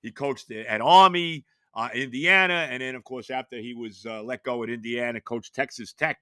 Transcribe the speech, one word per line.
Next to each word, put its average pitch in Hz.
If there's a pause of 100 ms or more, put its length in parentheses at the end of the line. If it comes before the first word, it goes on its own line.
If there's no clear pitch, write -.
he 113
coached 135
at 110
Army, 175 (260)
uh, 117
Indiana, 165
and 127
then, 131
of 120
course, 127
after 127
he 120
was, 107
uh, 110
let 123
go 123
at 110
Indiana, 117
coached -
Texas 131
Tech 147